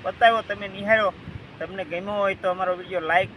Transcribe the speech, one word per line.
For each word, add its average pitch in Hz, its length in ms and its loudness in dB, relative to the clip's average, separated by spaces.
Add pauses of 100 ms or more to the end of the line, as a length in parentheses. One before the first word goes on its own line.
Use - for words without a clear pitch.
બતાવ્યો, 226 380 4
તમે 202 260 -6
નિહાળ્યો. 196 460 2 (460)
તમને 180 240 -8
ગમ્યો 180 300 -6
હોય 196 220 2
તો 190 140 -2
અમારો 180 260 0
વીડિયો 180 260 -6
લાઈક 165 360 4